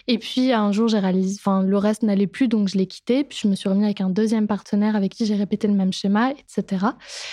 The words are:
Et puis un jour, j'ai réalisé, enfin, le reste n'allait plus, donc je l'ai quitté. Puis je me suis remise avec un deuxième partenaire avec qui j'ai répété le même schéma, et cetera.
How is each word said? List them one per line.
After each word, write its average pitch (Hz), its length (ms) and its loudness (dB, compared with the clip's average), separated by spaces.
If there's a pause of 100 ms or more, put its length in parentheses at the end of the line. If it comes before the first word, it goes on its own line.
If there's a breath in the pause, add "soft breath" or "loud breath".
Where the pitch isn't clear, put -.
Et 240 120 0
puis 254 340 0
un 208 180 2
jour, 226 180 2
j'ai 220 100 2
réalisé, 190 400 0
enfin, 190 240 0
le 190 160 2
reste 208 240 0
n'allait 202 240 2
plus, 269 200 -2
donc 214 200 0
je 190 100 -2
l'ai 190 80 2
quitté. 247 380 -2
Puis - 180 -14
je 220 60 2
me 196 80 2
suis - 120 -4
remise 196 180 2
avec 202 140 -2
un 190 120 -2
deuxième 214 340 0
partenaire 208 500 0
avec 196 180 0
qui 233 120 -4
j'ai 208 80 0
répété 208 340 -2
le 208 60 2
même 190 180 2
schéma, 208 420 0
et 294 120 -20
cetera. 196 520 -4 (360 loud breath)